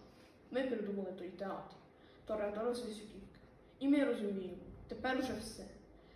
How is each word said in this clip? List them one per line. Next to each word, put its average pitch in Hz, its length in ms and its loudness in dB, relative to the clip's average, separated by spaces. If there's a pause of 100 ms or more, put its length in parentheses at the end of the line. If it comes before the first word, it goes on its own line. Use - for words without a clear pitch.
(500)
Ми 254 120 4
придумали 202 560 0
той 175 100 -6
театр, - 460 -6 (520)
Торедор 208 480 2
з 240 60 -2
Висюківки. 208 580 -8 (400)
І 269 100 2
ми 285 160 8
розуміємо, 202 580 0 (260)
тепер 254 300 2
уже 247 220 2
все. - 240 -8 (520)